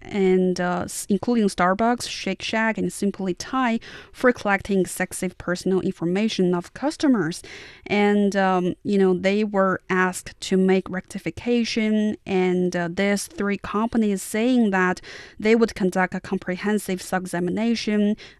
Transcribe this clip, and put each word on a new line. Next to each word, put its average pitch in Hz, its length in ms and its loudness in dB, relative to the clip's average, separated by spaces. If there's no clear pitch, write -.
and, 185 560 2
uh, 180 260 -2
s-, - 240 -10
including 214 380 2
Starbucks, 202 600 0
Shake - 320 -6
Shack, 220 360 -2
and 180 140 -2
Simply 190 420 -4
Thai, 247 460 -2
for 247 220 2
collecting 196 480 0
excessive 180 560 -4
personal 180 420 -2
information 185 720 0
of 175 200 -4
customers. 247 680 0
And, 202 480 4
um, 185 480 2
you 202 140 0
know, 190 160 6
they 196 320 0
were 190 340 0
asked 185 520 -2
to 190 160 0
make 190 320 2
rectification, 214 1400 -2
and, 180 500 2
uh, 175 160 -2
these 196 360 0
three 202 300 -4
companies 214 640 -2
saying 226 500 2
that 185 280 0
they 220 160 4
would 226 200 2
conduct 185 380 0
a 185 60 -6
comprehensive 190 840 -4
examination 208 1040 0